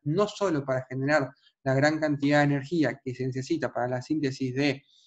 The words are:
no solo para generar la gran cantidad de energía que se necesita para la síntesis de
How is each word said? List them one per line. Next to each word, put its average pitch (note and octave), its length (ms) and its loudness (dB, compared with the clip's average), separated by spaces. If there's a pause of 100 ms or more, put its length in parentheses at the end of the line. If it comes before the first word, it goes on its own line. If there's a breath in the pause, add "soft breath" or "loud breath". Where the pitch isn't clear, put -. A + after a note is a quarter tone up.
no F3 220 2
solo E3+ 380 -2
para C3 240 -2
generar C3+ 420 0 (320 soft breath)
la C3+ 120 2
gran D3+ 260 2
cantidad D3 380 2
de D3 60 6
energía C#3+ 600 0
que B2+ 100 -6
se C3 120 -4
necesita C3 460 -4
para A#2+ 160 -2
la B2+ 140 -4
síntesis C3+ 520 -2
de C#3 300 0 (220 soft breath)